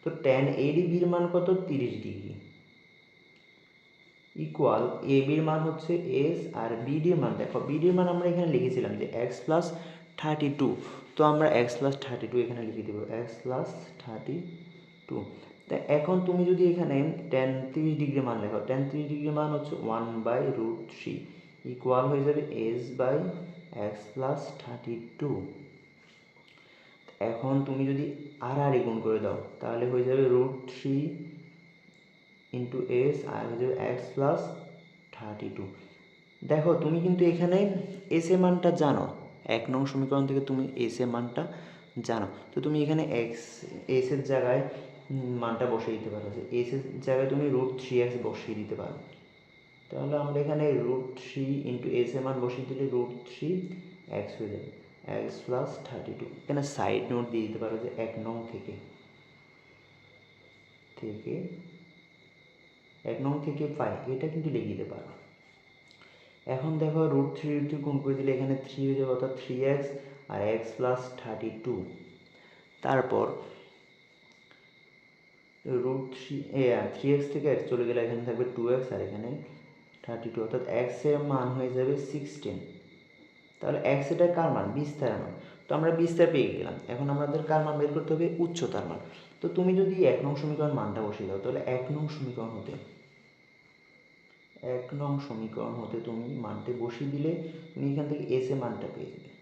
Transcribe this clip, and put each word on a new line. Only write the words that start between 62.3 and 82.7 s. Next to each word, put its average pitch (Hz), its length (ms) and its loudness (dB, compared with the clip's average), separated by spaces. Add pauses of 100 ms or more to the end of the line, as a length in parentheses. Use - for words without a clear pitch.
এক 113 140 -2
নং 143 100 0 (120)
থেকে 151 180 -2 (140)
পাই, 110 140 0 (220)
এটা 156 200 -2
কিন্তু 156 200 -2
লিখে 107 180 -2
দিতে 95 200 -6
পারো। - 180 -12 (1400)
এখন 147 180 -2 (100)
দেখো 156 180 2 (140)
রুট 139 220 4
থ্রি 151 180 -4
রুট 147 160 0
থ্রি 151 160 -2
গুণ 143 180 0
করে 135 140 2
দিলে 135 180 2
এখানে 135 180 2 (120)
থ্রি - 200 -10
হয়ে 135 120 2
যাবে, 131 160 2
অর্থাৎ 131 260 0
থ্রি 127 160 -6 (160)
এক্স 143 160 0 (440)
আর 101 80 -4 (140)
এক্স 113 140 -2 (100)
প্লাস 123 220 2 (200)
থার্টি 110 300 -6 (140)
টু। 123 100 -2 (1080)
তারপর 117 420 4 (2500)
রুট 131 180 0 (140)
থ্রি, 143 200 -8 (240)
এ, 131 40 6 (160)
আ, - 20 -2 (120)
থ্রি - 200 -4
এক্স 139 180 2
থেকে 147 220 0
এক্স - 160 0
চলে 120 180 2
গেলে 120 160 2
এখানে 117 240 -2
থাকবে 120 160 0 (120)
টু 117 60 -2 (120)
এক্স 131 200 -2
আর 95 120 -4
এখানে 107 240 -6 (720)
থার্টি 117 280 -8
টু, 120 120 -4
অর্থাৎ 123 200 -2 (160)
এক্স 123 180 -2 (120)
এর 147 80 4 (120)
মান 127 160 2 (100)
হয়ে 127 200 -2
যাবে 131 180 2 (160)
সিক্সটিন। - 480 -6 (1040)